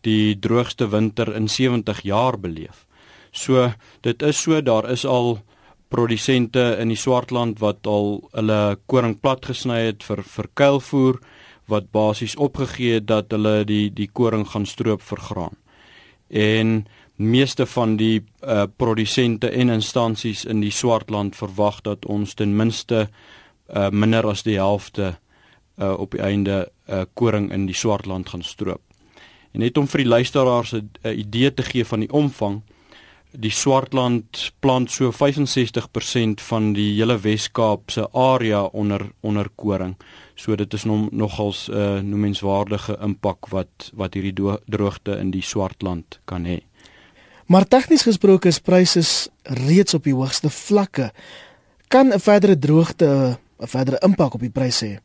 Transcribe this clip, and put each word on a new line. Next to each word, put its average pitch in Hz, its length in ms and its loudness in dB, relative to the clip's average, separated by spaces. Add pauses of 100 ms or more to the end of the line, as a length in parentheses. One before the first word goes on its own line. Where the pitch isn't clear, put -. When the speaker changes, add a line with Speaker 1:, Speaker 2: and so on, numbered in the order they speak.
Speaker 1:
die 107 360 2
droogste 117 500 -2
winter 107 460 -2
in 107 140 -4
sewentig 120 540 -2
jaar 113 360 0
beleef. 82 480 -12 (460)
So, 123 400 2 (280)
dit 120 220 -4
is 147 200 0
so, 160 200 2
daar 117 280 2
is 123 160 -4
al 120 320 0 (520)
produsente 120 880 2
in 113 100 -2
die 113 100 -2
Swartland 120 600 -2
wat 104 280 -2
al 104 340 0 (120)
hulle 104 460 0 (120)
koring 117 300 2
platgesny 127 680 -2
het 107 180 -8
vir, 101 160 -6
vir - 320 -10
kuilvoer, 135 640 2 (520)
wat 104 240 -2
basies 107 440 0
opgegee 123 600 0
het 107 120 -4
dat 107 240 0
hulle 107 320 2
die, 104 280 0
die 104 180 -6
koring 110 380 0
gaan 104 160 -4
stroop 110 400 -4
vir - 240 -10
graan. 95 260 -8 (760)
En 110 540 2 (320)
meeste 127 500 2
van 110 320 0
die, 110 260 2 (160)
eh, 104 240 0 (120)
produsente 113 720 0
en 123 180 2
instansies 113 760 -2
in 110 180 -2
die 104 80 -2
Swartland 107 640 -2
verwag 104 460 -2
dat 101 240 -6
ons 104 280 -4
ten 104 220 0
minste, 110 520 0 (580)
eh, 98 240 -2
minder 107 360 2
as 101 160 -4
die 110 140 0
helfte, 98 600 -2 (600)
eh, 98 200 -2
op 98 120 -8
die - 120 -6
einde, 98 480 -2 (160)
eh, 95 160 -4 (120)
koring 107 380 0
in 98 140 -2
die 92 80 -6
Swartland 98 540 -4
gaan 90 140 -12
stroop. - 400 -8 (680)
En 104 80 -6
net 120 180 0
om 139 80 2
vir 151 120 -2
die 127 120 2
luisteraars 123 640 2
'n, 107 160 -8 (140)
'n 113 140 -4
idee 117 360 0
te - 80 -4
gee 117 220 -2
van 110 160 -2
die 104 120 -4
omvang, 110 500 -2 (680)
die 110 200 -6
Swartland 127 1000 0 (100)
plant 127 300 2
so 127 240 0
vyfensestig 135 800 0
persent 110 540 -2
van 110 260 0
die 104 220 0
hele 113 260 2
Wes-Kaap 107 720 0
se 110 180 -4
area 123 520 2 (100)
onder, 101 360 -4 (120)
onder 104 320 -2
koring. 92 400 -4 (400)
So 107 220 -4
dit 104 180 -4
is 104 100 -8
nom-, 107 280 0
nogals 104 560 -4
'n, 101 420 -2
noemenswaardige 101 920 -2
impak 101 460 -4
wat, - 460 -8
wat 98 200 -6
hierdie 98 180 -4
do-, 98 340 -2
droogte 101 520 -4
in 98 120 -4
die 95 120 -4
Swartland 92 840 -6
kan 87 200 -8
hê. 87 160 -4 (880)
Speaker 2:
Maar 190 220 6
tegnies 262 340 6
gesproke 190 460 4
is 165 120 2
pryse 180 420 4
s-, - 260 -2 (140)
reeds 143 520 2
op 147 100 0
die 139 100 2
hoogste 131 360 0
vlakke. 190 600 -2 (760)
Kan 262 240 6
'n 196 80 2
verdere 208 380 6
droogte 143 800 4 (220)
'n - 60 -8
verdere 131 360 0
impak 180 320 4
op 110 60 -6
die 120 100 -4
pryse 127 360 -2
hê? 101 180 -8